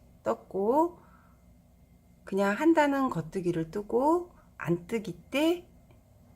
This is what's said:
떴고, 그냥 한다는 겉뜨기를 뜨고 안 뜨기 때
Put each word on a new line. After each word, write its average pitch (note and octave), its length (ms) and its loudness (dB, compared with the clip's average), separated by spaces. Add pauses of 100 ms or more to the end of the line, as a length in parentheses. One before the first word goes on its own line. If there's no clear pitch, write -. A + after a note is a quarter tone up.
(240)
떴고, A#3 760 -2 (1200)
그냥 G3 340 0
한다는 C#4+ 520 4
겉뜨기를 E3 640 -4
뜨고 C4+ 600 0 (260)
안 E3+ 300 -2
뜨기 G#3 260 -6 (160)
때 E4 440 0 (640)